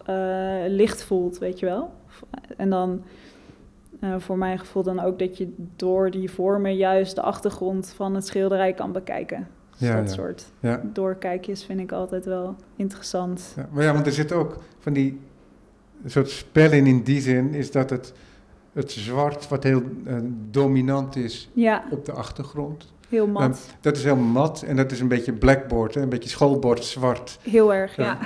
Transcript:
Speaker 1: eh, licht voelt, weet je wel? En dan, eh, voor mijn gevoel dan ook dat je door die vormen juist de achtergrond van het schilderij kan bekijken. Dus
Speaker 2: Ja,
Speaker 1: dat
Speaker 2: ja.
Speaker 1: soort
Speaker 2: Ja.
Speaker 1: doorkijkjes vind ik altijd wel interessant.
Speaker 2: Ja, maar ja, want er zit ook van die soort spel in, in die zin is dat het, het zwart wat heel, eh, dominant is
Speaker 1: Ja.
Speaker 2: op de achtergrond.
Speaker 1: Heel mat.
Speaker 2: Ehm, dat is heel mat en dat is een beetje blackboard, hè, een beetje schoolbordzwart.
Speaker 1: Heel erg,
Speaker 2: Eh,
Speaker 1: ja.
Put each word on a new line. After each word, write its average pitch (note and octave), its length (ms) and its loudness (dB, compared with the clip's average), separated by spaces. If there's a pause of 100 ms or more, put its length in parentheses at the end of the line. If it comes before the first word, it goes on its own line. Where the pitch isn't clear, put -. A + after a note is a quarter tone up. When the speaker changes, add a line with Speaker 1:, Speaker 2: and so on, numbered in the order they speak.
Speaker 1:
eh, F#3+ 100 -2 (520)
licht G3 360 2
voelt, F3+ 340 0
weet F#3 220 -6
je F#3+ 60 -4
wel? A3+ 280 -4 (640)
En G3 120 0
dan, F#3 340 0 (960)
eh, F#3+ 200 -4
voor F#3 180 -4
mijn F#3 220 -2
gevoel F#3 240 -4
dan F#3 160 -2
ook F#3 200 -2
dat F#3 180 -2
je F3+ 160 -6 (220)
door F#3 360 2
die F#3 200 -4
vormen G3 440 0
juist F#3+ 400 2
de - 60 -2
achtergrond F#3+ 720 -4
van G3 200 -4
het G3 120 -4
schilderij F#3+ 460 2
kan G3 180 -4
bekijken. - 560 -6 (300)
Dus B2 100 0
Speaker 2:
Ja, A#2 80 2
Speaker 1:
dat G#2+ 140 0
Speaker 2:
ja. F#2+ 60 -4
Speaker 1:
soort F2+ 440 -8
Speaker 2:
Ja. B2 220 -2 (120)
Speaker 1:
doorkijkjes F#3+ 720 -4
vind F#3+ 140 -6
ik F#3 120 -8
altijd F#3 340 -6
wel F#3 300 -6 (200)
interessant. F3+ 800 -6
Speaker 2:
Ja, C#3 160 -10
maar D3 120 0
ja, D3+ 100 4
want D3 120 2
er D3 60 2
zit D3+ 200 -2
ook E3+ 260 -2 (220)
van D3 140 -2
die C#3 260 0 (840)
soort C#3 240 2
spel - 420 6
in, C#3+ 160 8
in B2+ 160 6
die C3+ 180 2
zin C3 320 2
is C#3 180 -4
dat C3 180 2
het, - 240 -4 (600)
het B2+ 180 -6
zwart C#3+ 560 -2
wat C#3 160 -2
heel, C3 200 4 (220)
eh, C3 100 -6 (360)
dominant C3+ 640 2
is A#2+ 380 -6
Speaker 1:
Ja. A3 380 4
Speaker 2:
op - 140 -6
de - 60 -6
achtergrond. C#3+ 840 -10 (160)
Speaker 1:
Heel A3 180 2
mat. G3+ 160 0
Speaker 2:
Ehm, B2+ 100 2 (280)
dat C#3 160 2
is - 60 -4
heel C#3 120 4
mat B2+ 460 2
en - 140 -4
dat C3+ 160 2
is B2 80 -6
een B2+ 80 0
beetje B2 260 0
blackboard, A#2+ 600 4
hè, C#3+ 80 -2
een C#3 80 0
beetje A#2+ 200 -4
schoolbordzwart. B2+ 1120 2
Speaker 1:
Heel G#3+ 320 6
erg, F#3+ 240 -2
Speaker 2:
Eh, C3+ 80 2
Speaker 1:
ja. G#2 200 -2